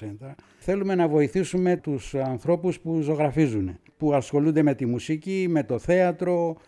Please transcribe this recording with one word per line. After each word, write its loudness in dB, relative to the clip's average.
center, -14
θέλουμε -2
να 2
βοηθήσουμε 2
τους -6
ανθρώπους -2
που -2
ζωγραφίζουν, 0
που 0
ασχολούνται 2
με 4
τη -4
μουσική, -2
με 2
το -2
θέατρο 0